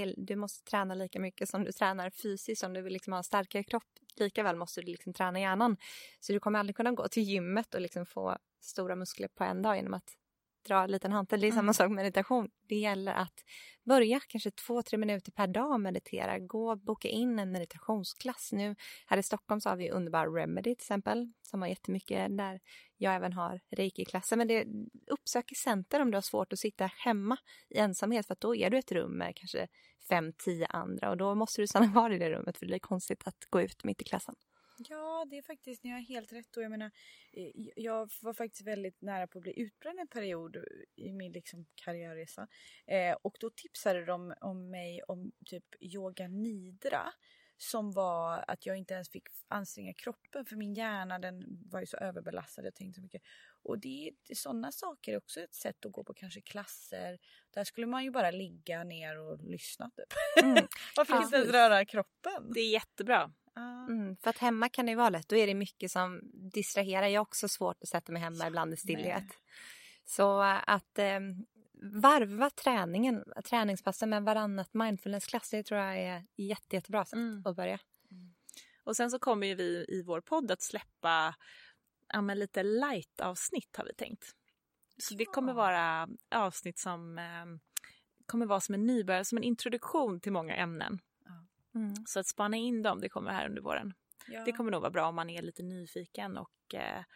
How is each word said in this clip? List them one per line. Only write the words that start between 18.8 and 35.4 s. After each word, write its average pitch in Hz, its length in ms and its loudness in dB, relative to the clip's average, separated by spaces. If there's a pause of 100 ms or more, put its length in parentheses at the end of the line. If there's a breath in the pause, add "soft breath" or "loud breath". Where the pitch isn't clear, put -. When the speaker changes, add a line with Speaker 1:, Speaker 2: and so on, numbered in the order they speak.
Speaker 1:
här 196 120 8
i 196 40 4
Stockholm 214 380 0
så 214 80 -2
har 190 80 2
vi 180 140 -2
underbara 165 400 2
Remedy 165 320 0
till 233 100 2
exempel, 226 600 0 (100)
som 190 200 -4
har 175 60 0
jättemycket 190 680 -2
där 190 240 -4 (360 loud breath)
jag 190 180 4
även 180 180 0
har 180 280 -2 (100)
reiki-klasser. 190 640 0
Men 233 120 4
det, 220 180 4 (400)
uppsök - 460 -2
ett - 60 -8
center 233 420 2
om 247 100 4
du 202 60 4
har 196 60 0
svårt 202 300 0
att 190 60 -4
sitta 196 280 -2
hemma 214 500 0 (320 loud breath)
i - 100 -4
ensamhet, 208 480 2
för - 60 -2
att - 80 -8
då 226 160 2
är 196 140 2
du 254 80 4
ett 254 140 -4
rum - 260 0
med - 180 -4
kanske - 320 -6 (400 soft breath)
fem, 165 240 2
tio 165 340 -2
andra 185 440 -2
och 185 60 0
då 196 180 2
måste 220 280 0
du 202 40 0
stanna 202 260 8
kvar 226 180 6
i 185 80 2
det 165 120 2
rummet, - 280 -4
för 180 80 -10
det 185 80 -2
är 190 40 0
konstigt - 480 -4
att - 240 -10
gå 185 100 4
ut - 240 -2
mitt 208 160 -2
i - 40 -8
klassen. - 300 -6 (540 soft breath)
Speaker 3:
Ja, 311 420 -6
det 285 80 -12
är 285 40 -14